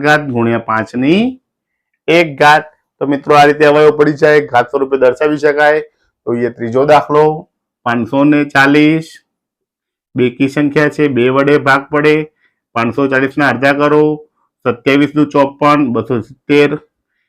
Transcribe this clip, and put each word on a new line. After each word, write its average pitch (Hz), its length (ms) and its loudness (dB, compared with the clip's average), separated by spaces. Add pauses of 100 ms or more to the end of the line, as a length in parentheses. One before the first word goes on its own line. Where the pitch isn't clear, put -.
ઘાત 147 320 -2
ગુણ્યા 117 320 -4
પાંચ 110 220 -4 (140)
ની 180 200 0 (960)
એક 170 100 2 (140)
ઘાત. 151 280 2 (280)
તો 139 160 -6
મિત્રો, 143 220 -2
આ 147 140 6
રીતે 147 200 2
અવયવ 151 280 4
પડી 147 240 0
જાય, 151 300 2
ઘાત 123 200 0
સ્વરૂપે 135 300 -2
દર્શાવી 143 440 0
શકાય. 151 360 0 (420)
તો - 60 -10 (180)
એ - 100 -6
ત્રીજો 117 340 -2
દાખલો, 147 340 2 (600)
પાંચસો 120 460 -2
ને 147 80 0 (140)
ચાલીસ 151 560 2 (1080)
બેકી 127 400 -2
સંખ્યા 147 400 -2
છે, 147 200 0
બે 120 200 0
વડે 139 200 2 (120)
ભાગ 139 260 0
પડે, 151 220 2 (600)
પાંચસો 120 360 -2
ચાલીસ 135 300 -2
ના 135 120 0
અડધા 139 280 0
કરો, 151 220 2 (640)
સત્યાવીસ 139 520 0
દુ 151 60 2 (120)
ચોપન, 147 440 0 (140)
બસો 131 340 -4
સિત્તેર, 147 420 0 (600)